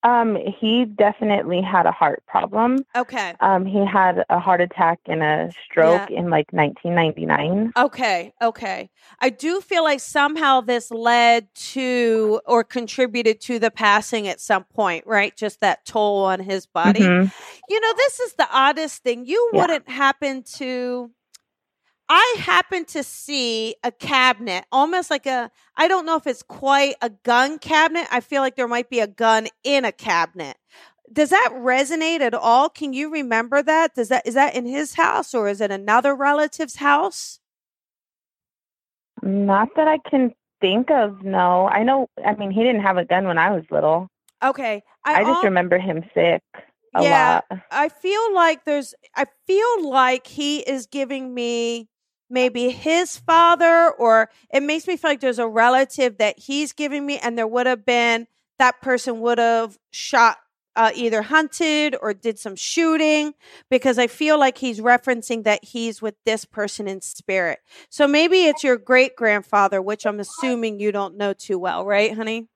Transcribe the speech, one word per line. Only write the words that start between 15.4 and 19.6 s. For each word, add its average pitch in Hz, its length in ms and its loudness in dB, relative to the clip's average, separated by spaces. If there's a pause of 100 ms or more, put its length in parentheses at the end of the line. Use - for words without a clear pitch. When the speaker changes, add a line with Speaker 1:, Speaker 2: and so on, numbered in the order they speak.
Speaker 2:
that 190 240 0
toll 202 400 0
on 190 160 0
his 190 240 -6
body. 190 380 2
Speaker 1:
Mm-hmm. 185 260 4 (400)
Speaker 2:
You 427 120 0
know, 440 140 0
this 523 260 0
is 480 160 -6
the 294 140 0
oddest 277 520 0
thing. 240 240 -4
You 466 260 0
Speaker 1:
Yeah. 403 80 4